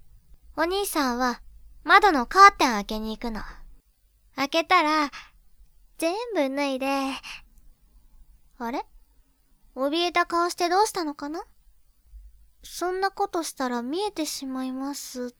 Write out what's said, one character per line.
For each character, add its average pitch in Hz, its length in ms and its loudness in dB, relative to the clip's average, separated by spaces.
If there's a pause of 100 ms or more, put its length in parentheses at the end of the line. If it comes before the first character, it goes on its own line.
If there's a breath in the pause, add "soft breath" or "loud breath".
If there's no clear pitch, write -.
(560)
お 302 60 0
兄 381 240 0
さ 262 300 0
ん - 20 -6
は 247 240 -2 (400)
窓 392 280 6
の 254 160 2
カ 392 200 10
ー 392 100 8
テ 311 100 2
ン 254 40 2
開 202 160 -2
け 214 140 -6
に 220 140 -8
行 247 140 -8
く - 20 -4
の。 233 120 -8 (920)
開 277 140 -2
け 330 160 0
た 359 180 4
ら、 302 280 2 (880 loud breath)
全 330 160 0 (200)
部 277 220 0
脱 285 120 0
い 262 100 -4
で、 269 80 -4 (1700 loud breath)
あ 233 140 -8
れ？ 320 120 -4 (960)
怯 294 300 0
え 339 60 -2
た 349 120 2
顔 339 240 0
し 339 60 -6
て 349 160 0
ど 392 140 4
う - 20 2
し - 60 -6
た 349 120 -4
の 294 100 -6
か 285 140 -10
な？ 339 160 -8 (1160)
そ - 280 -8
ん 381 120 -4
な 392 80 -2
こ 403 180 -4
と 339 140 -4
し - 100 -8
た 254 160 -6
ら 240 140 -4
見 294 180 -6
え 415 100 -4
て 320 140 -6
し 285 220 -8
ま 262 180 -6
い 262 80 -6
ま 269 220 -8
す 247 320 -10
っ 247 140 -10